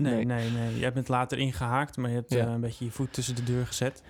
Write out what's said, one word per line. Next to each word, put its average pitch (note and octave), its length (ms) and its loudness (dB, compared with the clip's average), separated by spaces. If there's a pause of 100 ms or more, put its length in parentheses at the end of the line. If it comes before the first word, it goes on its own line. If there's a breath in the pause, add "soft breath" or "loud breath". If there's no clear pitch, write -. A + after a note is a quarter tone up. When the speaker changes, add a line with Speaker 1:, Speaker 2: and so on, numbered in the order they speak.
Speaker 1:
Nee, A#2+ 220 4
Speaker 2:
Nee. - 0 -
Speaker 1:
nee, A#2 260 0
nee. A#2 280 0
Jij B2+ 140 0
bent B2+ 160 -2
later B2+ 300 0
ingehaakt, C3 580 0
maar B2 140 -2
je A#2+ 60 0
hebt, A#2+ 160 -2
Speaker 2:
Ja. A#2+ 140 4
Speaker 1:
eh, A#2 60 0
een A#2 80 -2
beetje A#2 240 -4
je A#2+ 60 -4
voet B2+ 220 -4
tussen B2+ 220 -4
de A#2+ 100 -4
deur B2 220 0
gezet. - 440 -2